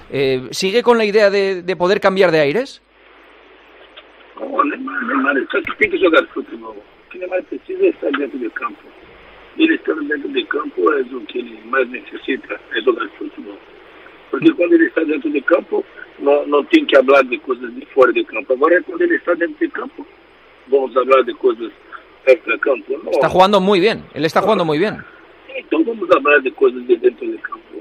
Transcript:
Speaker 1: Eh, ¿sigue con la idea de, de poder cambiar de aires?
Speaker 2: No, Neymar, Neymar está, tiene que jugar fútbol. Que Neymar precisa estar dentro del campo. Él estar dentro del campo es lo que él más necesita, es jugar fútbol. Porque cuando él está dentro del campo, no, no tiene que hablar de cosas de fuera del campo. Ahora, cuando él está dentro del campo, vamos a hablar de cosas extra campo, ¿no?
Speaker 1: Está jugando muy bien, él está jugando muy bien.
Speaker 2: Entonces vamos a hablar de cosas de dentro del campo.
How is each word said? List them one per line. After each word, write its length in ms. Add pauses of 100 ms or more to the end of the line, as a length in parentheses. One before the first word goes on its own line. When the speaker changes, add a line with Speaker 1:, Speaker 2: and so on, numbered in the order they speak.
Speaker 1:
Eh, 420
¿sigue 320
con 140
la 60
idea 260
de, 340
de 120
poder 240
cambiar 320
de 80
aires? 420 (1600)
Speaker 2:
No, 240
Neymar, 400
Neymar 340
está, 200 (200)
tiene 200
que 80
jugar 280
fútbol. 420 (360)
Que 80
Neymar 240
precisa 440
estar 240
dentro 280
del 140
campo. 280 (760)
Él 160
estar 220
dentro 360
del 160
campo 460
es 180
lo 160
que 120
él 260
más 220
necesita, 680 (200)
es 100
jugar 240 (100)
fútbol. 400 (720)
Porque 220
cuando 240
él 100
está 140
dentro 280
del 140
campo, 400 (360)
no, 280
no 200
tiene 200
que 100
hablar 280
de 160
cosas 340
de 120
fuera 260
del 120
campo. 340
Ahora, 180 (100)
cuando 160
él 80
está 240
dentro 240
del 140
campo, 320 (600)
vamos 280
a 60
hablar 240
de 100
cosas 340 (560)
extra 340
campo, 340 (100)
¿no? 80
Speaker 1:
Está 180
jugando 300
muy 220
bien, 320
él 120
está 160
jugando 220
muy 160
bien. 240 (520)
Speaker 2:
Entonces 320
vamos 220
a 80
hablar 240
de 120
cosas 340
de 100
dentro 300
del 140
campo. 180 (220)